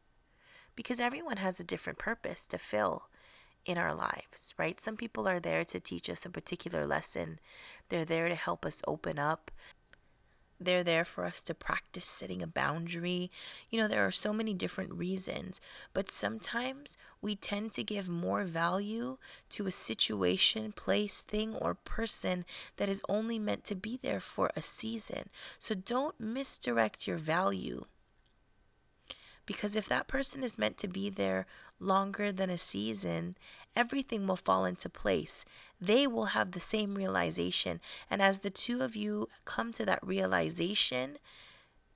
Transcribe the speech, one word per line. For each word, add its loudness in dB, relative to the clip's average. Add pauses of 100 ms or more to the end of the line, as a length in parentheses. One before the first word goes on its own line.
(760)
Because -2
everyone 0
has 0
a -6
different -6
purpose -4
to -4
fill 0 (600)
in 0
our 2
lives, -2
right? 0
Some -2
people -4
are 2
there 0
to -4
teach -4
us -2
a -8
particular -4
lesson. -2 (480)
They're 0
there 2
to 2
help -2
us -2
open -2
up. 0 (1120)
They're 4
there 4
for -6
us -2
to -2
practice -4
setting -2
a -4
boundary. -2 (380)
You 0
know, 4
there 4
are 2
so 2
many 0
different -4
reasons, -4 (320)
but -2
sometimes -2 (240)
we -2
tend -4
to -2
give -4
more 0
value -2 (340)
to -2
a 2
situation, 2
place, 2
thing, -2
or 0
person 2 (320)
that 0
is 0
only 0
meant -2
to 0
be -6
there 0
for 0
a -2
season. 0 (300)
So -2
don't -2
misdirect 2
your 0
value. 0 (1600)
Because -2
if 2
that 2
person 0
is -2
meant 0
to -2
be -2
there 2 (320)
longer 2
than 0
a 0
season, -2 (400)
everything 0
will 2
fall 4
into -2
place. 0 (380)
They 6
will 2
have 2
the -6
same 2
realization. 2 (320)
And 2
as 6
the -2
two 0
of 0
you -2 (180)
come -2
to -2
that 2
realization, 2 (800)